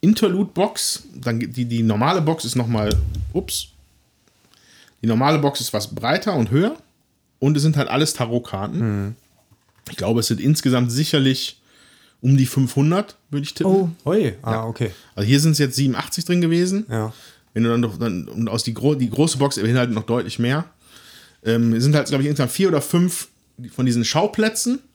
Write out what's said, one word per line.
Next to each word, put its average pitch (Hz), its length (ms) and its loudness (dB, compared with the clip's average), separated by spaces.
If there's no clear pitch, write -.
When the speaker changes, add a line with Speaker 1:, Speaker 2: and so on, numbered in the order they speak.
Speaker 1:
Interlude-Box. 196 1040 0
Dann 120 260 -4
die, 123 240 -4
die 117 180 -2
normale 120 380 2
Box 160 240 -2
ist 123 120 -4
noch 120 100 0
mal, 107 280 0
ups. - 360 -6
Die 113 40 -2
normale 135 320 4
Box 143 220 0
ist - 120 -6
was 104 220 -4
breiter 175 400 -2
und 113 160 0
höher. 190 260 2
Und 147 180 2
es 139 60 2
sind 151 140 4
halt 143 120 0
alles 151 260 0
Tarotkarten. 113 920 -2
Speaker 2:
Mhm. 104 80 -8
Speaker 1:
Ich - 60 -14
glaube, 113 240 0
es 110 60 -2
sind 107 140 -2
insgesamt 123 520 2
sicherlich 135 680 0
um 135 160 4
die 131 100 4
fünfhundert, 147 680 0
würde 143 140 -4
ich - 100 -12
tippen. 190 180 0
Speaker 3:
Oh. 147 60 -2
Speaker 2:
Ui, 175 320 0
ah, 117 100 -4
Speaker 1:
Ja. 113 140 -2
Speaker 2:
okay. 117 240 -4
Speaker 1:
Also 101 140 -2
hier 127 100 6
sind's 151 220 2
jetzt 131 160 0
siebenundachtzig 139 480 -2
drin 175 160 0
gewesen. 180 500 0
Speaker 2:
Ja. 110 220 -2
Speaker 1:
Wenn 110 80 0
du 117 80 2
dann 117 100 2
doch, 110 160 -2
dann, 90 300 -4
und 95 220 -4
aus 113 160 -4
die 113 100 -4
gro-, 135 220 2
die 123 120 0
große 135 300 0
Box 139 180 0
beinhaltet 120 380 2
noch 107 80 -2
deutlich 113 380 -2
mehr. 135 240 0
Ähm, 117 300 2
es 117 100 0
sind 147 100 4
halt, 143 140 0
glaub 139 120 0
ich, 139 60 0
insgesamt 147 240 0
vier 190 180 0
oder 151 140 2
fünf 175 460 0
von 127 140 -2
diesen 120 180 2
Schauplätzen. 220 760 0